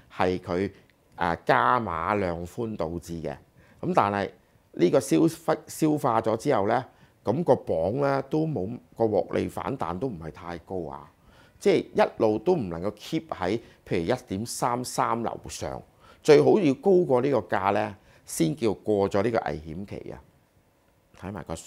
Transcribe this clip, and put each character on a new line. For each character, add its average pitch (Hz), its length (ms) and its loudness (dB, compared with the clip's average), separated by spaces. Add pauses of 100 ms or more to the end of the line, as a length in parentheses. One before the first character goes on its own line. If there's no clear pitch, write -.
(120)
係 92 280 0
佢， 95 320 -2 (440)
啊， 85 200 0 (100)
加 123 340 4
碼 92 380 -2
量 87 260 -2
寬 110 320 -8
導 85 220 -4
致 85 240 -10
嘅。 71 160 -8 (440)
咁 175 120 -4
但 165 180 2
係 - 200 -2 (400)
呢 175 180 2
個 147 100 4
消 160 200 2
忽-， 160 80 4 (400)
消 151 280 0
化 127 240 0
咗 113 180 0
之 143 180 0
後 98 100 2
咧， 117 180 0 (400)
咁 135 200 0
個 143 100 4
鎊 98 480 0
咧 139 300 0
都 156 160 0
冇， 117 320 -4 (180)
個 113 100 2
獲 101 260 2
利 95 140 0
反 92 300 -6
彈 87 220 -6
都 135 80 -4
唔 95 120 -8
係 80 120 -10
太 85 280 -8
高 87 300 -8
啊， 71 220 -14 (480)
即 202 120 2 (240)
係 208 100 4
一 - 120 -2
路 107 200 4
都 - 160 0
唔 120 160 -2
能 82 140 -6
夠 107 80 -4
keep - 360 -8
喺 95 320 -2 (280)
譬 107 100 -2
如 87 60 0
一 107 120 0 (120)
點 98 180 -4
三 123 400 -4
三 117 380 -2
樓 - 160 -6 (100)
上， 67 320 -8 (400)
最 151 200 8
好 131 180 6
要 156 160 4
高 196 160 2 (140)
過 127 160 2
呢 143 100 0
個 127 100 2
價 101 320 0
咧， 104 220 -2 (300)
先 160 300 -2
叫 110 180 2
過 98 360 2
咗 101 120 2
呢 117 80 0
個 110 160 0
危 78 140 -4
險 80 260 -10
期 - 260 -12
啊。 62 60 -14 (1000)
睇 90 120 -10
埋 92 120 -10
個 - 100 -10 (140)